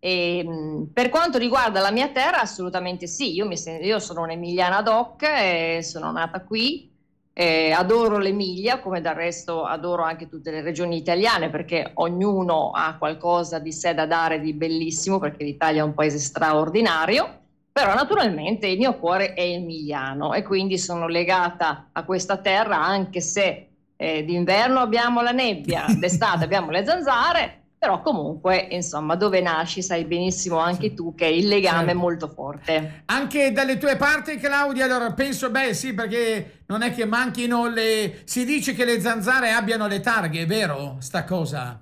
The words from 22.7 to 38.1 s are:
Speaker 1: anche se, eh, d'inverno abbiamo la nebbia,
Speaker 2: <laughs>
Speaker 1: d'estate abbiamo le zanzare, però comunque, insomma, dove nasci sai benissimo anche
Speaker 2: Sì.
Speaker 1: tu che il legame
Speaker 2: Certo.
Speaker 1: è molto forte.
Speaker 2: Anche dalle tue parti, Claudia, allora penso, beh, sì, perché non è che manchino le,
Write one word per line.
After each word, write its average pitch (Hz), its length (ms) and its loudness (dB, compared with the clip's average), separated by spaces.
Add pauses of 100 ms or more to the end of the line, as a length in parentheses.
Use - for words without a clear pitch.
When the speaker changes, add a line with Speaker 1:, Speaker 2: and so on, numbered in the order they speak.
Speaker 1:
anche 185 380 0
se, - 460 0 (300)
eh, 156 280 -2
d'inverno 190 540 2
abbiamo 240 420 2
la 240 100 2
nebbia, 185 580 -2
Speaker 2:
<laughs> 226 60 6
Speaker 1:
d'estate 175 480 2
abbiamo 165 280 0
le 185 120 0
zanzare, 302 720 2 (240)
però 196 220 2
comunque, 180 680 0
insomma, 165 460 -2
dove 190 260 4
nasci 165 400 0
sai 170 240 -2
benissimo 170 540 0
anche 175 300 0
Speaker 2:
Sì. - 40 -8
Speaker 1:
tu 165 220 -6
che 170 100 0
il 170 220 4
legame 190 380 4
Speaker 2:
Certo. 175 60 2
Speaker 1:
è - 40 2
molto 170 320 -2
forte. 151 800 -4
Speaker 2:
Anche 277 460 0
dalle 262 280 0
tue 277 160 2
parti, 294 420 0
Claudia, 277 480 0
allora 247 280 0
penso, 269 360 -2
beh, 247 240 0
sì, 254 220 -4
perché 220 720 -2
non 214 160 -2
è 240 100 0
che 240 120 -2
manchino 240 600 0
le, 220 580 0